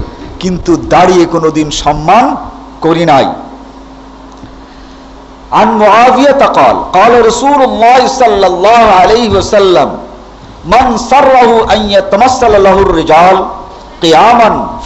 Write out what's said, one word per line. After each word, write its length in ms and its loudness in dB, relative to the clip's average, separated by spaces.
কিন্তু 360 -4
দাঁড়িয়ে 500 0
কোনোদিন 440 -4
সম্মান 680 -2
করি 240 -2
নাই। 200 2
عن 120 2
معاوية 840 2
قال، 460 0
قال 340 2
رسول 360 0
الله 440 2
صلى 260 2
الله 380 0
عليه 360 0
وسلم، 500 0
من 260 0
سره 640 2
أن 180 -2
يتمثل 760 0
له 180 2
الرجال 600 2
قياما 640 2